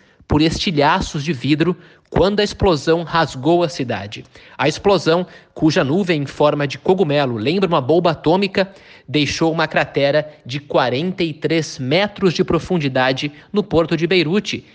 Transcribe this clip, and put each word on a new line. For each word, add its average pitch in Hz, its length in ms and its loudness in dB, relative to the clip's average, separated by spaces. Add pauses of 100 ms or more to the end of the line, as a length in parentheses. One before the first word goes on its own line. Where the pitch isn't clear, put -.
(260)
por 147 140 2
estilhaços 160 800 0
de 156 80 -4
vidro 151 460 0 (320)
quando 202 320 2
a - 20 2
explosão 170 600 0
rasgou 160 600 0
a 165 60 0
cidade. 110 560 -8 (320)
A 127 100 0
explosão, 180 600 2 (260)
cuja 156 320 2
nuvem 165 380 0
em 135 40 -4
forma 147 400 0
de - 120 -8
cogumelo 147 580 2
lembra 170 320 0
uma 165 120 0
bomba 165 320 2
atômica, 190 600 0 (340)
deixou 151 460 0
uma 160 160 -2
cratera 147 640 0 (140)
de 131 120 -8
quarenta 160 640 -2
e 160 120 -4
três 156 440 -4
metros 185 540 0
de 180 100 0
profundidade 143 880 -2 (220)
no 202 100 0
porto 165 360 0
de 170 80 -2
Beirute, 180 580 0 (100)